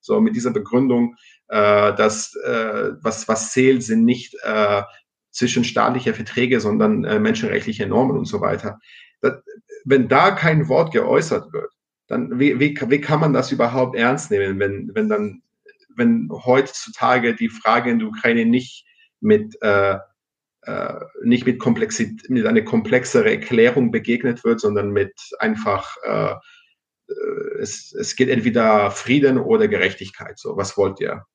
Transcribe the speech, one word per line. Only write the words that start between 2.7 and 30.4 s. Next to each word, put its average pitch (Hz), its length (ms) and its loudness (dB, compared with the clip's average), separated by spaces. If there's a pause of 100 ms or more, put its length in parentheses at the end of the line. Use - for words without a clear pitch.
was, - 260 -6
was - 240 -4
zählt, 131 320 4
sind 113 200 2
nicht, 123 400 0
äh, 104 380 0 (500)
zwischenstaatliche 120 840 0
Verträge, 120 460 -2
sondern, 107 440 0
äh, 104 160 0
menschenrechtliche 110 680 -2
Normen 120 320 0
und - 80 -4
so 98 160 -6
weiter. 101 380 -4 (420)
Das, 127 120 0 (520)
wenn 131 220 4
da 160 240 4
kein 156 360 0
Wort 160 240 2
geäußert 123 640 0
wird, - 180 -8 (360)
dann 123 320 -4
wie, 139 200 2
wie, 147 160 0 (120)
wie 143 140 2
kann 151 180 0
man 156 140 2
das 123 180 0
überhaupt 123 440 0
ernst 123 360 0
nehmen, 98 280 0
wenn, 101 360 -4
wenn 107 140 0
dann, 104 340 -4 (520)
wenn 117 360 2
heutzutage 123 1040 0
die 113 140 -4
Frage 117 420 0
in 113 80 2
der 110 80 -4
Ukraine 117 380 0
nicht 123 400 0 (340)
mit, 107 420 0
äh, 98 360 2 (680)
äh, 92 300 -8 (300)
nicht 120 220 2
mit 127 140 0
Komplexit-, 113 680 -2
mit 117 180 0
einer 113 140 4
komplexeren 113 680 2
Erklärung 117 640 2
begegnet 117 520 -2
wird, 113 160 2
sondern 101 300 -2
mit 101 240 0 (240)
einfach, 107 680 -4
äh, 52 280 -2 (800)
äh, - 500 -8
es, - 340 -12
es - 220 -8
geht 127 140 0
entweder 110 600 2
Frieden 131 480 2
oder 110 300 2
Gerechtigkeit. 95 720 -4
So, - 180 -8